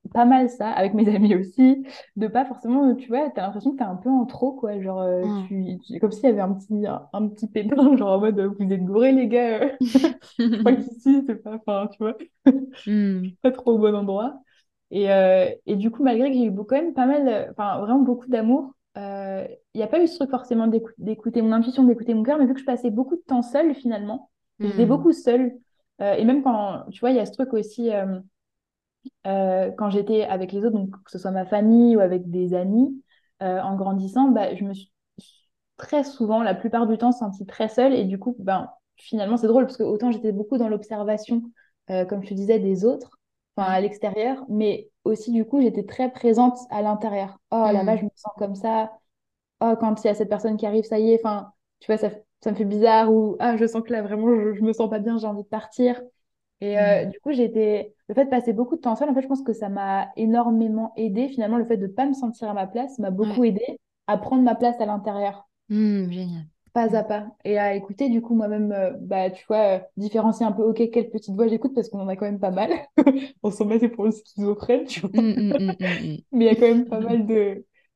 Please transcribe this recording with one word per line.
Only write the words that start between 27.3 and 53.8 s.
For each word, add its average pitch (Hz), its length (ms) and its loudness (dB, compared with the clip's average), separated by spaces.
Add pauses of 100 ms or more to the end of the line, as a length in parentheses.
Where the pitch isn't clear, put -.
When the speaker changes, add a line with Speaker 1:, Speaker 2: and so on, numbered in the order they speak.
Speaker 1:
truc 269 200 -4
aussi, 220 420 -4
euh, 190 240 -4 (1080)
euh, 190 500 0
quand 208 140 -2
j'étais 208 340 0
avec 185 280 -4
les 202 120 -2
autres, 226 120 0
donc 196 140 -4 (140)
que - 60 -20
ce 185 80 -14
soit 190 120 -6
ma 185 160 -4
famille 226 500 6
ou 208 40 6
avec 180 300 2
des 180 240 -2
amis, 226 460 0 (420)
euh, 185 180 -2
en 196 160 -4
grandissant, 190 540 0
bah, 214 260 2
je 202 80 -6
me 196 100 -6
suis - 160 -18 (840)
très - 280 -2
souvent, 226 380 -2
la 196 120 0
plupart 226 320 -2
du 220 120 0
temps, 240 140 4
sentie 202 340 -6
très 220 220 -4
seule. 262 260 2
Et 220 100 0
du 190 140 -4
coup, 247 200 -6
ben, 190 320 -4 (260)
finalement, 214 400 -4
c'est 226 100 0
drôle 233 200 6
parce - 100 -14
que - 80 -2
autant 220 260 0
j'étais 220 220 -2
beaucoup 208 260 -4
dans 226 100 0
l'observation, 214 760 -4 (480)
euh, 185 140 -2
comme 196 200 -6
je - 60 -16
te 202 40 -6
disais, 202 240 2
des 190 260 0
autres, - 340 -2 (380)
enfin, 190 140 -2
Speaker 2:
Ouais. 190 60 0
Speaker 1:
à 185 40 2
l'extérieur, 214 680 -4
mais 208 400 -2 (160)
aussi, 220 280 -2
du 226 120 0
coup, 277 160 0
j'étais 208 240 2
très 254 280 -6
présente 247 460 4 (120)
à 214 120 -4
l'intérieur. « 208 560 -4 (140)
Oh 220 200 2
la 202 100 2
Speaker 2:
Mm. 190 40 -2
Speaker 1:
vache, 185 140 0
je 208 60 -4
me - 100 -8
sens 208 220 -14
comme 202 180 -6
ça. 220 360 -4 (680)
Oh, 226 200 2
quand 220 240 -2
il 226 40 2
y - 20 4
a 202 40 0
cette 208 140 -2
personne 214 280 -2
qui 220 100 -4
arrive, 214 180 0
ça 220 140 -2
y 220 140 4
est. » 226 120 4
Enfin, 208 280 -6 (280)
tu - 60 -14
vois, 220 120 0
ça, - 120 -2 (300)
ça 220 120 -4
me 190 40 -4
fait 220 80 -2
bizarre, 220 480 4
ou, 214 280 2
ah, 233 160 0
je 226 100 2
sens 226 160 -4